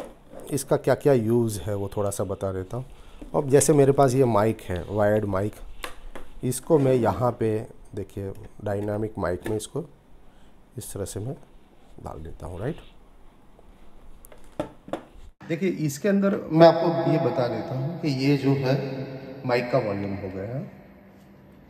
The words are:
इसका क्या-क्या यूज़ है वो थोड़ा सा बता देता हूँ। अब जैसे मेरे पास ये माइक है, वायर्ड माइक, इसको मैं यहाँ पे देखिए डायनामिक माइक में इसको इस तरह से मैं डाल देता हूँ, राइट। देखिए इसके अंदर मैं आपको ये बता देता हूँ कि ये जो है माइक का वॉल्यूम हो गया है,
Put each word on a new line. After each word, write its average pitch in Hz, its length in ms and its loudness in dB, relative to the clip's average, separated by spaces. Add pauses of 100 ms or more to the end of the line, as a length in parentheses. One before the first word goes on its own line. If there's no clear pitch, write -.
(520)
इसका - 260 0
क्या-क्या 139 360 4
यूज़ 113 480 2
है 104 140 -4
वो 98 220 -4
थोड़ा 101 120 0
सा 104 140 -4
बता 95 280 -4
देता 92 260 -6
हूँ। 131 80 -8 (500)
अब 151 140 0
जैसे 143 240 6
मेरे 139 180 6
पास 135 240 6
ये 135 100 6
माइक 110 360 2
है, 90 280 -6
वायर्ड 104 360 2
माइक, 101 300 -2 (880)
इसको 123 360 2
मैं 131 140 4
यहाँ 117 460 2
पे 110 280 -2 (280)
देखिए 98 360 -8 (320)
डायनामिक 104 540 -4
माइक 90 320 -2
में 110 80 0
इसको 139 260 -8 (920)
इस - 160 -12
तरह 98 120 -6
से - 140 -8
मैं 120 160 -8 (680)
डाल - 200 -12
देता 80 220 -14
हूँ, 87 140 -10
राइट। 135 180 -6 (2750)
देखिए 170 200 0
इसके 151 400 -2
अंदर 196 300 2 (120)
मैं 165 160 12
आपको 165 440 4
ये 151 140 4
बता 120 220 0
देता 113 280 -6
हूँ 143 260 -4
कि 160 60 -2 (180)
ये 143 120 4
जो 135 140 2
है 135 240 2 (680)
माइक 123 260 0
का 135 80 4
वॉल्यूम 98 340 -4
हो 95 160 -8
गया 98 260 -8
है, 180 160 -8 (1000)